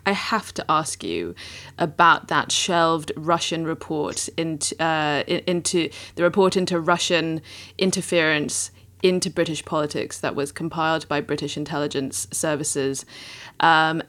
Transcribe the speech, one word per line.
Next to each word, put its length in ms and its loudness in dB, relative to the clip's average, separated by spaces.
I 60 4
have 420 -2
to 120 -6
ask 360 0
you 320 -4
about 520 4
that 220 0
shelved 640 2
Russian 500 -2
report 680 -4
into, 460 -4
uh, 460 2
i-, 180 0
into 440 0
the 80 0
report 340 4
into 220 2
Russian 640 2
interference 960 0
into 280 2
British 340 -2
politics 540 -2
that 160 -2
was 160 -2
compiled 560 -2
by 120 -2
British 380 -4
intelligence 760 -4
services, 720 -2
um, 500 4